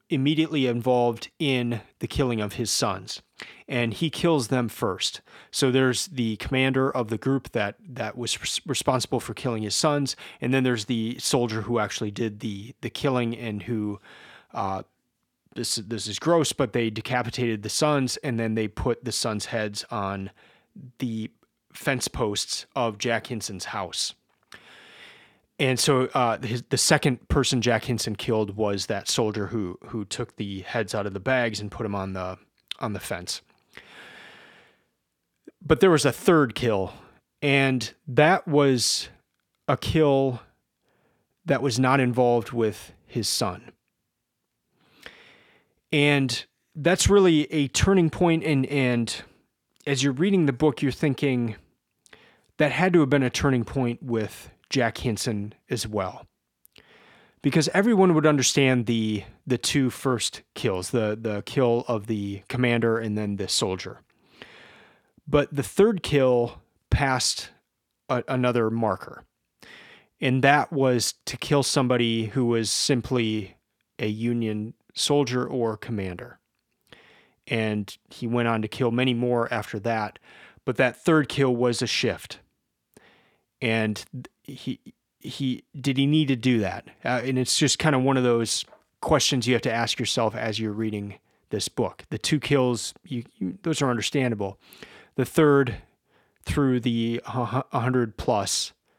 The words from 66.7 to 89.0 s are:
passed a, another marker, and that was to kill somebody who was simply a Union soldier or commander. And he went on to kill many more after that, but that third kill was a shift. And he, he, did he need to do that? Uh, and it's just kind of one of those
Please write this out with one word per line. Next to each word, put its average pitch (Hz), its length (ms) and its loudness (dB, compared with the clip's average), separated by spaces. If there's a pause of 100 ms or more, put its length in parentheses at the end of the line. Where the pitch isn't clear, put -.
passed - 600 0 (580)
a, 127 180 0
another 123 420 2
marker, 110 560 -4 (960)
and 131 220 2
that 143 300 6
was 131 420 2 (120)
to - 100 -8
kill 143 260 2
somebody 120 640 2
who 120 200 0
was 113 220 0
simply 113 880 -2 (440)
a 107 80 -2
Union 110 680 -2 (200)
soldier 127 520 0
or 117 300 -2
commander. 95 640 -8 (1080)
And 107 500 -2 (140)
he - 160 -10
went 117 220 0
on 110 140 0
to 110 60 -4
kill 123 220 -2
many 123 240 0
more 120 380 -2
after 110 280 -6
that, 110 380 -4 (460)
but 127 120 -4
that 127 200 2
third 160 320 2
kill 131 260 2
was 120 260 0
a 123 60 0
shift. - 540 -4 (1200)
And 110 440 0 (380)
he, - 380 -10 (380)
he, - 460 -6 (140)
did 131 180 0
he 139 100 4
need 151 220 4
to 135 80 2
do 120 240 4
that? 92 240 -4 (200)
Uh, 123 200 0
and 131 140 -2
it's 127 200 0
just 139 200 2
kind 151 180 2
of 127 60 2
one 135 140 4
of 127 60 2
those 117 420 0 (360)